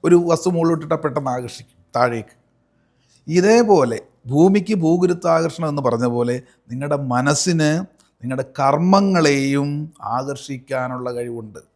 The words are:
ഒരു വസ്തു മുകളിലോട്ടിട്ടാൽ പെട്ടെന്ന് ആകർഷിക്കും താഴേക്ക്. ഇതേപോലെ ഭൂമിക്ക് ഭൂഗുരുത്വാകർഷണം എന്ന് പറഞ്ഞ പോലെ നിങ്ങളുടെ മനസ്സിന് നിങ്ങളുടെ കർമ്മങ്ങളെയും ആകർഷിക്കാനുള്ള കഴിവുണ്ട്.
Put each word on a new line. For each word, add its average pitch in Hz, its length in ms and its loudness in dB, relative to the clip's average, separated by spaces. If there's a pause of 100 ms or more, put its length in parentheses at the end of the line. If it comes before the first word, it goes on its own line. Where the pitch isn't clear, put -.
ഒരു 170 100 6 (140)
വസ്തു 165 240 0
മുകളിലോട്ടിട്ടാൽ 160 500 -2
പെട്ടെന്ന് 139 320 -4
ആകർഷിക്കും - 420 -14 (180)
താഴേക്ക്. 120 380 -2 (920)
ഇതേപോലെ 180 720 4 (320)
ഭൂമിക്ക് 190 520 4
ഭൂഗുരുത്വാകർഷണം 165 920 0
എന്ന് 143 140 -4
പറഞ്ഞ 123 200 0 (100)
പോലെ 120 200 0 (340)
നിങ്ങളുടെ 143 280 -4 (160)
മനസ്സിന് 147 560 2 (520)
നിങ്ങളുടെ 131 240 -6 (140)
കർമ്മങ്ങളെയും 147 1080 2 (480)
ആകർഷിക്കാനുള്ള 127 1000 -8
കഴിവുണ്ട്. 117 440 -12 (160)